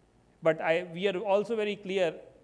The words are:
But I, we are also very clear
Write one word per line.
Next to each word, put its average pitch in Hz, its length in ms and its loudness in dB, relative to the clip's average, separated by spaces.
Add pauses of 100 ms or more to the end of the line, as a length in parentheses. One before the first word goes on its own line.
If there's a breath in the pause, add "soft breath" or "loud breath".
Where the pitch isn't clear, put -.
(420)
But 160 180 2
I, 175 320 0
we 180 160 -2
are 180 120 0
also 208 360 2
very 208 200 -2
clear 180 400 -2 (280)